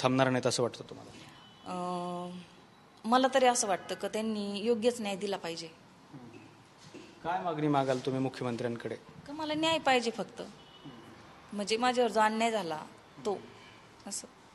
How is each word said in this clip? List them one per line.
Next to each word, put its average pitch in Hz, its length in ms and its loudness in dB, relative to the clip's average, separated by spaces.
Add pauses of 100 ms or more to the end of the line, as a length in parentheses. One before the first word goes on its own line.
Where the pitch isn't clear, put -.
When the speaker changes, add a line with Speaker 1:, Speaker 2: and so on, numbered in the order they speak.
Speaker 1:
थांबणार 131 300 6
नाहीत 123 160 2
असं 123 160 2
वाटतं - 280 -2
तुम्हाला? 113 200 -14 (640)
Speaker 2:
अं, 180 580 -6 (720)
मला 254 300 4
तरी 254 120 8
असं 240 220 4
वाटतं 185 260 -2
की 196 140 -6
त्यांनी 208 520 -2
योग्यच 226 400 2
न्याय 202 160 -4
दिला 196 200 -4
पाहिजे. 165 300 -6 (1600)
Speaker 1:
काय 180 180 -2
मागणी 156 260 0
मागाल 135 300 4
तुम्ही 131 240 -2
मुख्यमंत्र्यांकडे? 120 720 -4 (320)
Speaker 2:
का 285 60 -12
मला 302 220 -4
न्याय 320 240 2
पाहिजे 247 320 4
फक्त, - 320 -8 (1080)
म्हणजे 202 240 0
माझ्यावर 247 340 4
जो 214 100 2
अन्याय 220 300 4
झाला 180 280 -2 (480)
तो, 196 120 0 (680)
असं. 202 220 -10 (260)